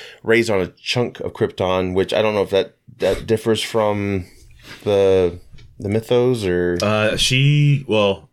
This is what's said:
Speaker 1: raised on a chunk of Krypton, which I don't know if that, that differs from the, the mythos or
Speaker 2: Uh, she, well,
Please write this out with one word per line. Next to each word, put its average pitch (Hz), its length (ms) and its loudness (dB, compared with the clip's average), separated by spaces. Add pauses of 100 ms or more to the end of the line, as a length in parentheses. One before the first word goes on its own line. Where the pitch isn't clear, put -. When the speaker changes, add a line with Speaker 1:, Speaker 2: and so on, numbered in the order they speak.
(220)
Speaker 1:
raised 113 260 2
on 101 120 0
a 85 80 -4 (120)
chunk - 400 -4
of - 120 -8
Krypton, 92 640 -2
which 92 200 0
I 107 80 2
don't 107 140 0
know 98 60 0
if 90 80 -4
that, 95 260 0 (220)
that 92 280 -2
differs 110 360 0
from 101 640 -2 (580)
the, 95 540 2 (400)
the 101 100 -6
mythos 120 560 0
or 87 380 0
Speaker 2:
Uh, 107 340 0
she, 143 720 2
well, 101 440 0